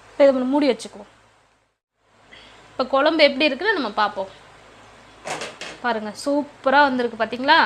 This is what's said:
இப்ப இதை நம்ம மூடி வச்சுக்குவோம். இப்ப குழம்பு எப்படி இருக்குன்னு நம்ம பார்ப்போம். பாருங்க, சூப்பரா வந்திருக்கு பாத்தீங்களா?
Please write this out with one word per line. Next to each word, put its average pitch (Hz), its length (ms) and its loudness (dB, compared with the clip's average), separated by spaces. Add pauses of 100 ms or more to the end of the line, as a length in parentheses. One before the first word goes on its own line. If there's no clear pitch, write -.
இப்ப - 140 -20
இதை 277 100 8
நம்ம 254 200 -2
மூடி 294 160 2
வச்சுக்குவோம். 202 400 -8 (1600)
இப்ப - 140 -6 (100)
குழம்பு 311 340 2
எப்படி 285 200 2
இருக்குன்னு 359 300 -2
நம்ம 247 200 -4
பார்ப்போம். 202 320 -2 (1500)
பாருங்க, 220 300 -4 (120)
சூப்பரா 285 640 0
வந்திருக்கு 240 340 -4
பாத்தீங்களா? 254 440 0